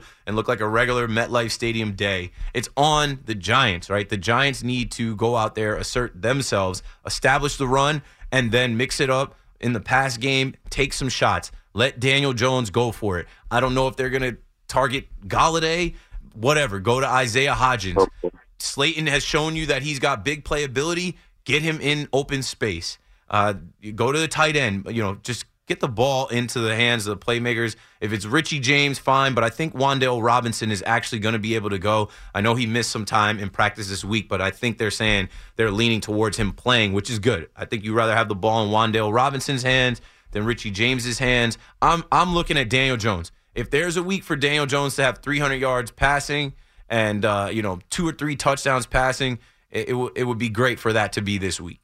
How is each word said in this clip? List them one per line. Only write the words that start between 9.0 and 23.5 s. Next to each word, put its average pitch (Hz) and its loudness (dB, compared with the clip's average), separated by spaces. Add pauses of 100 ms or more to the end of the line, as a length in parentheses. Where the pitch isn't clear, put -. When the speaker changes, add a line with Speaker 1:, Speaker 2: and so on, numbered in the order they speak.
Speaker 1:
it 135 2
up 131 0 (260)
in 123 0
the 113 -2
pass 131 0
game, 135 0 (160)
take 143 0
some 139 -2
shots. 107 0 (240)
Let 120 0
Daniel 135 4
Jones 123 2
go 120 0
for 98 -4
it. 82 -6 (240)
I 113 2
don't 127 2
know 131 2
if 117 -6
they're 131 -2
gonna 127 -2 (320)
target 131 0 (180)
Golladay, 165 2 (380)
whatever. 127 2
Go 120 2
to 135 2
Isaiah 127 2
Hodgins. 101 2 (180)
Speaker 2:
Okay. 90 -6 (220)
Speaker 1:
Slayton 156 -2
has 139 2
shown 160 0
you 160 -4
that 139 0
he's 147 -6
got 131 0
big 143 -4
playability. 156 -2 (280)
Get 147 0
him 156 -2
in 147 -2
open 139 -2
space. 92 -6 (320)
Uh, 104 2 (260)